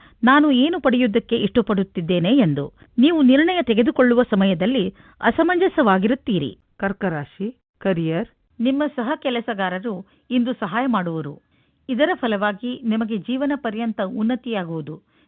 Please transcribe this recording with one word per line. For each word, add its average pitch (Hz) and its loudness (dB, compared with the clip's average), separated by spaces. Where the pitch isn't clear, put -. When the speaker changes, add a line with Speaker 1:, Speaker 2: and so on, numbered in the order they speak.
Speaker 1:
ನಾನು 294 6
ಏನು 277 2
ಪಡೆಯುವುದಕ್ಕೆ 233 0
ಇಷ್ಟಪಡುತ್ತಿದ್ದೇನೆ?" 190 0
ಎಂದು. 147 2
ನೀವು 311 4
ನಿರ್ಣಯ 302 4
ತೆಗೆದುಕೊಳ್ಳುವ 247 2
ಸಮಯದಲ್ಲಿ 196 0
ಅಸಮಂಜಸವಾಗಿರುತ್ತೀರಿ. 233 0
Speaker 2:
ಕರ್ಕ 196 -6
ರಾಶಿ, 180 -8
ಕರಿಯರ್. 165 -2
Speaker 1:
ನಿಮ್ಮ 269 0
ಸಹ 247 -4
ಕೆಲಸಗಾರರು 208 -6
ಇಂದು 247 0
ಸಹಾಯ 226 -4
ಮಾಡುವರು. 165 -4
ಇದರ 269 2
ಫಲವಾಗಿ 214 -4
ನಿಮಗೆ 220 -2
ಜೀವನ 262 -4
ಪರ್ಯಂತ 226 -6
ಉನ್ನತಿಯಾಗುವುದು. 190 -6